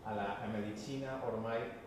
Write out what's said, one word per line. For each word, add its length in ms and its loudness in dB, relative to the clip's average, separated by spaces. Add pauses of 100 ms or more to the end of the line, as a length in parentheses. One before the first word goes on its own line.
alla, 360 2
alla 180 0
medicina 680 -2
ormai 340 2 (280)